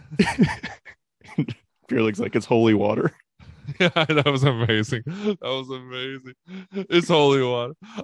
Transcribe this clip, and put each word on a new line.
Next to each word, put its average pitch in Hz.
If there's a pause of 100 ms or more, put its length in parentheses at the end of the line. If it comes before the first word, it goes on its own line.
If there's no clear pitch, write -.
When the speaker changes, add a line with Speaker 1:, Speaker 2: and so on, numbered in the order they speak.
(200)
Speaker 1:
<laughs> 196 (1120)
And 131 (320)
Pyrlig's 110
like, 98
"It's 110
holy 113
water." 104
Speaker 2:
<laughs> - (560)
Yeah, 180
that 151
was 135
amazing. 113
That 196
was 131
amazing. 127 (560)
It's 170
holy 143
water. 123 (280)